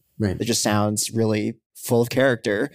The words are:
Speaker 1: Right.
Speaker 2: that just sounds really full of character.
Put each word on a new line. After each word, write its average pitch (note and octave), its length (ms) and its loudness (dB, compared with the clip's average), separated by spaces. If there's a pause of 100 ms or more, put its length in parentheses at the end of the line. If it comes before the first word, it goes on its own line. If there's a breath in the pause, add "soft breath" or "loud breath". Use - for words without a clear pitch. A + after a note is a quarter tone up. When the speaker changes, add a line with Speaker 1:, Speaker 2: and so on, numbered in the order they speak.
(180)
Speaker 1:
Right. F#2+ 180 0
Speaker 2:
that G2 80 -4
just A#2 180 0
sounds G#2+ 500 0
really A2 420 0 (220)
full A#2+ 260 0
of A#2+ 80 -2
character. B2 640 0